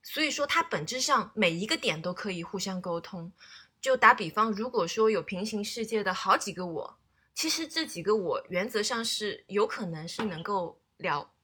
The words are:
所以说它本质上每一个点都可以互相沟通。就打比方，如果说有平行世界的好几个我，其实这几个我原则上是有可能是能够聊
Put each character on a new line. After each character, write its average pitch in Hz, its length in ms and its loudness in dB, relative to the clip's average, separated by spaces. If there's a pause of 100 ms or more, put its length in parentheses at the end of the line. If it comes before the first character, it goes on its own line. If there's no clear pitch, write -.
所 - 220 -2
以 294 80 0
说 285 160 -2
它 - 160 2
本 156 220 -2
质 254 160 -4
上 262 340 2
每 190 160 4
一 175 160 -2
个 320 80 2
点 160 260 -2
都 175 120 -4
可 196 180 -6
以 175 100 -4
互 170 160 -8
相 185 240 -4
沟 170 200 -4
通。 175 320 -12 (480)
就 262 160 4
打 247 160 10
比 196 160 0
方， 220 200 2
如 214 200 -2
果 185 180 2
说 220 220 4
有 196 120 4
平 185 240 -6
行 214 180 -4
世 226 220 -4
界 220 160 0
的 190 120 0
好 190 240 4
几 190 160 -4
个 180 120 -6
我， - 320 -8 (360)
其 - 160 -2
实 320 180 -2
这 320 180 -2
几 - 160 -10
个 202 140 2
我 170 340 0
原 185 200 0
则 214 120 -2
上 226 220 -2
是 208 440 -4
有 202 200 2
可 233 180 -6
能 165 220 -6
是 - 180 -6
能 165 160 -6
够 185 400 -4 (160)
聊 143 340 -4 (120)